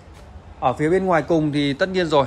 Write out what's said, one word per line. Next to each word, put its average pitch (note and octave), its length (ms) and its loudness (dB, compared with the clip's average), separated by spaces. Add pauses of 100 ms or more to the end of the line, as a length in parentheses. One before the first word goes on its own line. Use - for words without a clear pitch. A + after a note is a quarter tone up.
(600)
Ở C3 140 0
phía D3+ 160 -2
bên F#3+ 160 0
ngoài E3+ 160 2
cùng D#3 300 0
thì C#3+ 220 0
tất F#3+ 160 -2
nhiên F#3 180 -2
rồi, D3 200 2